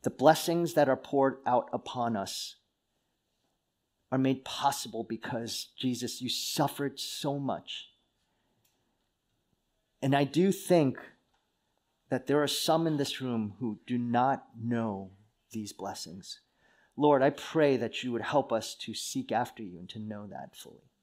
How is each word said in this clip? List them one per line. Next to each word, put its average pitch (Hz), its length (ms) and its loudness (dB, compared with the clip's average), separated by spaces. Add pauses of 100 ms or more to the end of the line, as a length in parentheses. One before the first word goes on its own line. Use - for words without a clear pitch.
The - 80 0
blessings 165 640 4
that 147 120 6
are 131 80 4
poured 135 500 2
out 123 280 2
upon 117 420 -2
us - 400 -6 (1500)
are 131 80 0
made 131 280 2
possible 117 580 -4
because, 117 720 -6
Jesus, 123 460 -4
you 123 80 -6
suffered - 680 -2
so - 400 -6
much. 127 520 -6 (2000)
And 135 140 2
I 143 80 4
do 170 300 4
think 156 440 4 (1120)
that 127 160 -2
there 147 160 4
are 143 60 2
some 165 400 2
in 156 80 2
this 143 240 -2
room 113 400 -2
who 110 260 -4
do 123 120 -2
not 120 480 2 (120)
know 110 540 -4 (400)
these 107 220 -10
blessings. - 680 -12 (560)
Lord, 143 260 6
I 143 100 6
pray 147 440 2
that 120 260 -2
you 127 120 -4
would 113 80 -2
help 135 320 0
us 107 220 -2
to - 180 -10
seek - 400 -6
after 120 280 -2
you 90 160 -12
and 90 120 -16
to 117 100 -12
know 104 280 -8
that - 280 -14
fully. - 340 -20 (140)